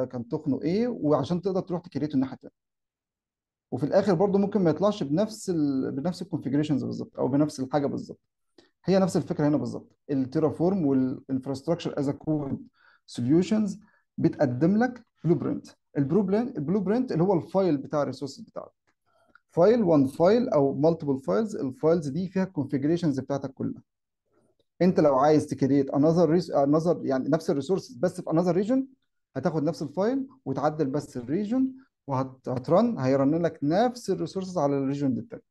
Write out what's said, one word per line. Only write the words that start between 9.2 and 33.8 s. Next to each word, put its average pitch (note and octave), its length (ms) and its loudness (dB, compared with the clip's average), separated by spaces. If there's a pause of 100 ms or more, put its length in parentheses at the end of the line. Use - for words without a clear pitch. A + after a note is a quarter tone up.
هنا D3 80 2
بالظبط، A#2 420 -6 (120)
التيرافورم D#3 760 0
والانفراستراكشر C3+ 1120 -2
از C#3+ 120 -2
كود C#3+ 560 -4 (400)
سوليوشنز F3+ 720 0 (380)
بتقدم D3+ 580 2
لك B3+ 300 -2 (180)
بلو E3 100 4
برنت. - 320 -4 (320)
البلو D3 240 2
برنت، G3+ 360 -2
البلو E3+ 220 -2
برنت F3 320 -2
اللي D#3+ 120 2
هو G3 100 2
الفايل F3 420 0
بتاع C#3 260 -2
الريسورسز C3 380 -8
بتاعك، - 300 -16 (800)
فايل، G#3+ 320 4
وان D#3 240 4
فايل F#3+ 420 2
او C#3 260 2
مالتيبل C#3+ 440 0
فايلز. G3 380 -2
الفايلز D3+ 520 0
دي F3 200 -4
فيها F#3+ 160 0
الكونفيجريشنز D3 760 -2
بتاعتك C3+ 320 -6
كلها. - 300 -8 (1000)
انت F#3 180 4
لو C#3+ 180 6
عايز D3 280 4
تكريت C#3 440 2
انذر D#3+ 500 4
ريس-، - 140 -4
انذر، D3+ 520 2
يعني C3 220 -2
نفس D#3+ 220 0
الريسورسز C#3+ 460 -2
بس F3+ 240 -4
في - 100 -8
انذر E3+ 260 2
ريجن، B3+ 300 0 (500)
هتاخد D3+ 260 -2
نفس E3 200 -2
الفايل A3+ 440 -2 (180)
وتعدل C#3 420 -2
بس C#3+ 300 -6
الريجن G#3 560 -2 (340)
وهت-، C3 420 -6
هترن، E3 500 2
هيرن C#3 440 2
لك D#3+ 200 -2
نفس G3 480 0